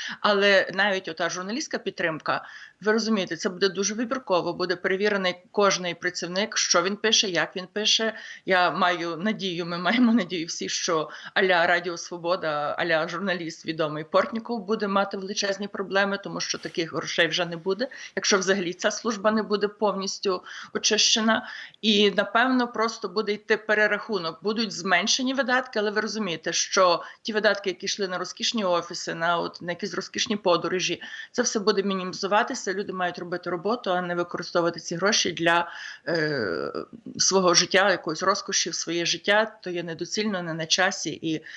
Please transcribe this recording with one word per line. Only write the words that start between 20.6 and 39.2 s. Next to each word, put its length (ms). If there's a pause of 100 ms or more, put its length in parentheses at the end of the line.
очищена. 720 (340)
І, 300
напевно, 560
просто 420
буде 240
йти 240
перерахунок. 840
Будуть 280
зменшені 640
видатки, 460
але 120
ви 100
розумієте, 520
що 500 (180)
ті 120
видатки, 360
які 160
йшли 220
на 100
розкішні 460
офіси, 500
на 280
от, 200
на 100
якісь 220
розкішні 420
подорожі. 680 (300)
Це 100
все 180
буде 240
мінімізуватися, 880
люди 200
мають 260
робити 300
роботу, 420
а 100
не 140
використовувати 640
ці 160
гроші 360
для, 400 (360)
е, 640 (440)
свого 360
життя, 380
якоїсь 320
розкоші 460
в 60
своє 300
життя, 560